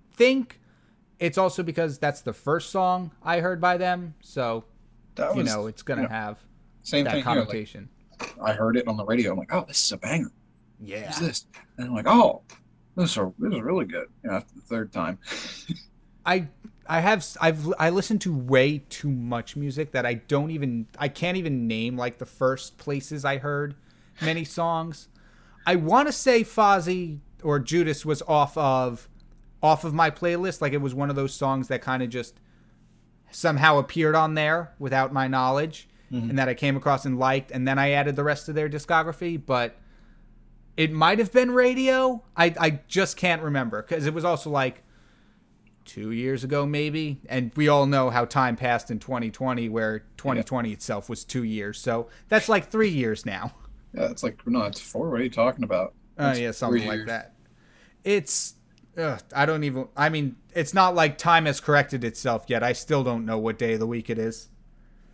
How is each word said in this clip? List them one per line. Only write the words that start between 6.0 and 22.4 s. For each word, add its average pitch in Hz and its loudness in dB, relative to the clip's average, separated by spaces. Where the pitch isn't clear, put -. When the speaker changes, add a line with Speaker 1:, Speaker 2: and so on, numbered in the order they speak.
Speaker 2:
you 120 -2
know, 110 -8
Speaker 1:
have 107 -8
Speaker 2:
same 143 0
Speaker 1:
that 117 -2
Speaker 2:
thing 135 -2
here, 123 2
like, 120 2
Speaker 1:
connotation. 107 -10
Speaker 2:
I 110 0
heard 113 0
it 120 0
on 107 -2
the 104 -6
radio. 110 0
I'm 98 -4
like, - -10
"Oh, 185 0
this - -2
is - -2
a - -8
banger. 165 -4
Speaker 1:
Yeah. 104 -12
Speaker 2:
Who's 92 -8
this?" - -4
And 123 -6
I'm 123 -4
like, 110 -4
"Oh, 196 6
this 175 0
is - -4
a, 95 -2
this 196 -2
is 117 -4
really 151 -2
good." 85 -10
You 113 -4
know, 95 -2
after - -8
the - -20
third 113 -8
time. 87 -4
<laughs> - -14
Speaker 1:
I, 175 0
I 165 2
have, 202 4
s-, - -10
I've, 160 2
I 160 4
listened 196 0
to 170 0
way 135 4
too - -6
much 120 -4
music 143 -6
that 123 0
I 120 0
don't 143 -2
even, 127 -4
I 147 -2
can't 180 -4
even 139 -2
name, 113 -2
like, 123 -4
the - -10
first - -2